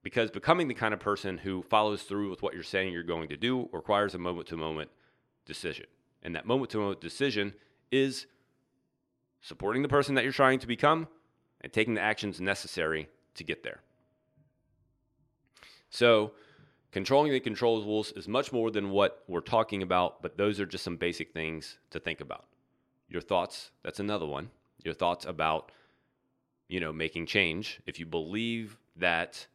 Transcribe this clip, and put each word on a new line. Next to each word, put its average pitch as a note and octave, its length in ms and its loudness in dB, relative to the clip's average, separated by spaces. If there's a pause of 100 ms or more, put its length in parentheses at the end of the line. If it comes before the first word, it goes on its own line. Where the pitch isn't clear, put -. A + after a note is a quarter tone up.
Because A2 280 0
becoming D#3+ 380 2
the A#2+ 60 -2
kind A2 200 0
of G2 60 -8
person G2 380 -2
who F#2 240 -4
follows G#2+ 400 2
through G2+ 280 -4
with F2+ 120 -8
what G2 120 -2
you're F2 80 -10
saying F#2+ 300 -2
you're E2+ 100 -6
going E2 260 -4
to D2 80 -8
do B2 360 0
requires G2+ 420 0
a F#2 40 -8
moment-to-moment D#2+ 720 -6 (540)
decision. D2+ 420 -10 (360)
And E2+ 120 -8
that D#2+ 120 -8
moment-to-moment A2 540 -2
decision G#2 540 -2 (360)
is C3+ 360 2 (1160)
supporting G#2 400 -2
the C#3+ 60 0
person C#3+ 260 4
that B2+ 100 4
you're C3+ 80 0
trying C3 280 6
to B2 60 -12
become D3+ 420 2 (520)
and - 120 -14
taking A2+ 220 2
the G#2 60 0
actions G2+ 400 -2
necessary D#2+ 680 -2 (260)
to E2 100 -14
get D#2 180 -6
there. - 180 -10 (2000)
So, A2 420 6 (600)
controlling C#3 400 4
the C3 80 2
controllables G#2+ 760 0
is F#2 120 -12
much B2+ 240 -2
more A2+ 180 2
than G2+ 200 -2
what G2 360 2
we're E2+ 140 -2
talking G#2+ 420 0
about, F2+ 400 2
but E2 160 -8
those G2+ 220 2
are G2 60 0
just F2 180 -8
some F2 120 -6
basic E2+ 360 -4
things D#2+ 460 -6 (120)
to E2 100 -8
think D#2+ 200 -6
about. - 260 -12 (600)
Your F2 120 -4
thoughts, - 500 0 (120)
that's - 180 -8
another G2+ 260 -2
one. D2 240 -6 (340)
Your E2 100 -4
thoughts F2 320 0
about, D#2+ 460 0 (960)
you F2+ 120 -4
know, D#2+ 120 -4
making D#2+ 340 -4
change. F#2 600 0
If - 120 -12
you E2 80 -10
believe G#2 720 -4 (180)
that E2+ 580 0